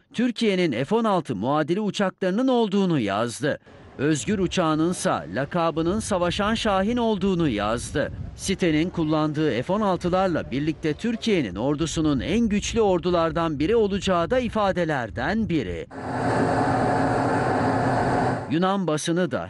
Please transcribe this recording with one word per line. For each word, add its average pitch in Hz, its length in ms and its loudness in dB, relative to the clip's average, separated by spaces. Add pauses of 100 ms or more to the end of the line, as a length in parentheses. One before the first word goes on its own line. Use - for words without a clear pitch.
(140)
Türkiye'nin 180 680 0
F 196 100 0
on 233 100 2
altı 175 320 0
muadili 147 440 0
uçaklarının 196 680 0
olduğunu 196 500 2
yazdı. 113 600 0 (400)
Özgür 156 400 0
uçağınınsa 160 840 0 (100)
lakabının 165 680 0
Savaşan 196 540 0
Şahin 214 420 0
olduğunu 196 520 2
yazdı. 113 640 -2 (240)
Sitenin 170 540 0
kullandığı 156 720 0
F 175 100 -4
on 214 80 0
altılarla 180 720 0
birlikte 151 440 -2
Türkiye'nin 196 600 -2
ordusunun 147 640 0
en 202 280 0
güçlü 208 320 0
ordulardan 165 800 2
biri 180 180 2
olacağı 190 540 2
da 254 80 2
ifadelerden 175 1120 0
biri. 90 380 -2 (2750)
Yunan 185 360 0
basını 165 440 0
da 90 200 -4